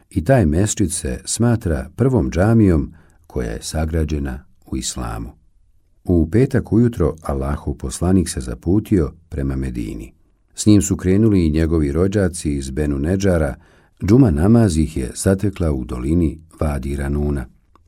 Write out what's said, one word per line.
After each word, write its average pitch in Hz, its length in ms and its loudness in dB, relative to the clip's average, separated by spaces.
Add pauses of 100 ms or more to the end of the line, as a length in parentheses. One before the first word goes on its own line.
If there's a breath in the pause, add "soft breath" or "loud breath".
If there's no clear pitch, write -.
i 82 140 -4
taj 123 220 4
mesdžid 85 460 0
se - 340 -8
smatra 95 680 -2
prvom 117 360 0
džamijom 92 640 4 (340 soft breath)
koja 60 200 -6
je 55 140 -8
sagrađena 76 840 -4 (200)
u 65 120 -8
islamu. 64 520 -8 (760)
U 82 280 2
petak 113 420 0
ujutro 107 480 2
Allahov 71 520 -6
poslanik 87 560 0
se - 120 -8
zaputio 87 720 0 (180)
prema 67 260 -4
Medini. 60 580 -8 (420)
S - 100 -6
njim 104 160 6
su 92 160 -2
krenuli 95 480 2
i 78 60 2
njegovi 80 400 2
rođaci 90 600 0
iz 67 160 -6
Benu 71 300 -2
Nedžara. 85 560 0 (480 soft breath)
Džuma 110 280 6
namaz 95 460 4
ih 78 200 0
je 64 180 -6
zatekla 95 560 0
u 64 140 -4
dolini 67 560 -2 (180)
Vadi 69 360 -2
Ranuna, 71 500 -2 (420)